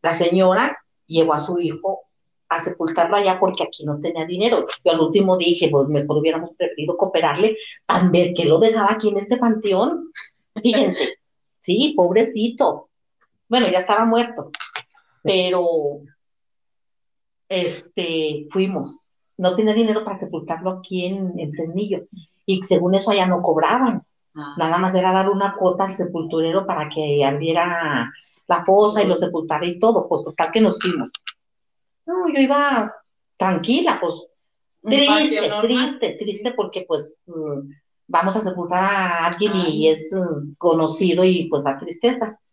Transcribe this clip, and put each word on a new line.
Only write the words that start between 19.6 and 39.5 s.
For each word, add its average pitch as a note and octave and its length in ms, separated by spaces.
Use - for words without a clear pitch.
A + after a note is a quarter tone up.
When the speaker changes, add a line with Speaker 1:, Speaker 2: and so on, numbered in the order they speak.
Speaker 1:
dinero A3 300
para G3 140
sepultarlo E3+ 540
aquí F#3 340
en, F#3 340
en D3+ 140
Fresnillo. F3+ 520
Y F#3+ 180
según F3+ 320
eso G3 160
allá G3 160
no F3+ 140
cobraban. G3+ 600
Speaker 2:
Ah. D3 220
Speaker 1:
Nada E3 200
más F#3 180
era F#3 160
dar F#3+ 180
una G3 280
cuota F#3 280
al F#3+ 100
sepulturero E3 680
para D#3 240
que D3 360
abriera D#3 840
la F3 180
fosa G#3 380
y F#3+ 40
lo F3+ 80
sepultara D#3+ 520
y F3 120
todo. A3 280
Pues D3 160
total D#3+ 280
que A3 100
nos G3 180
fuimos. E3 300
No, F4+ 280
yo C#4 60
iba C4+ 540
tranquila, F#3+ 600
pues, E3 140
Speaker 2:
Un G#3 80
Speaker 1:
triste, C#4 200
Speaker 2:
panteón - 380
normal. G#3 120
Speaker 1:
triste, B3+ 580
triste, G#3 300
Speaker 2:
Sí. A#3+ 60
Speaker 1:
porque, F#3+ 320
pues, D3 380
mm, D3 440
vamos F3+ 300
a G#3+ 40
sepultar F3+ 420
a F#3 420
alguien F3 300